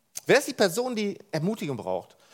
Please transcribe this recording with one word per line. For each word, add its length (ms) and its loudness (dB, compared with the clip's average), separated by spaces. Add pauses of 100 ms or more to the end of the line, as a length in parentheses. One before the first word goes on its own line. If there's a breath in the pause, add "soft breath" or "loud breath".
(260)
Wer 120 8
ist 100 -6
die 60 -6
Person, 420 0
die 220 -2 (120)
Ermutigung 460 -4
braucht, 400 -6 (160 loud breath)